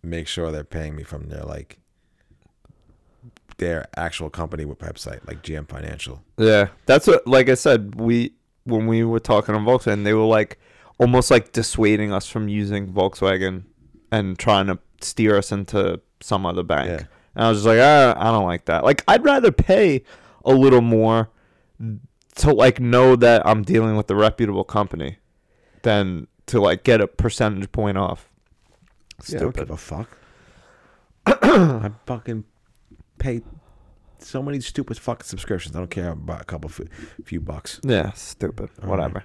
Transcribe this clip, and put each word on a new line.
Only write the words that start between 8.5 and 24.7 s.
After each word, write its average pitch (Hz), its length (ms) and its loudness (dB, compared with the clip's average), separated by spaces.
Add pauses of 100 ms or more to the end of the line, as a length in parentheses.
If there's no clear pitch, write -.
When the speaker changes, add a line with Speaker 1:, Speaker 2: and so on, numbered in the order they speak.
Speaker 2:
when 113 220 -2
we 113 160 0
were 113 160 -2
talking 107 360 0
on 107 100 -2
Volkswagen, 113 380 0
they 104 100 0
were, 110 120 2
like, 110 340 0 (400)
almost, 123 320 4
like, 120 220 2
dissuading 107 580 0
us 98 160 -6
from 107 200 -6
using 101 460 -4
Volkswagen 95 680 -2 (480)
and 98 260 -4
trying 98 300 0
to 92 100 -4 (240)
steer 107 360 0
us 98 140 -4
into 98 480 -4 (220)
some 98 240 -4
other 90 180 -4
bank. 76 260 -4
Speaker 1:
Yeah. 82 160 -10 (300)
Speaker 2:
And 113 100 -2
I 113 40 2
was 107 100 0
just 104 80 0
like, 113 120 4
"Ah, 135 380 6
I 110 140 0
don't 104 140 0
like 87 200 -6
that." 82 180 -2
Like, 135 240 0
I'd 233 160 4
rather 269 280 4
pay 185 520 2 (420)
a 131 80 2
little 131 280 8
more 113 480 2 (1080)
to, 151 180 2
like, 131 260 4
know 123 360 6
that 117 300 6
I'm 107 180 2
dealing 110 320 0
with 104 160 -4
a 98 40 0
reputable 104 480 0
company 82 540 -6 (680)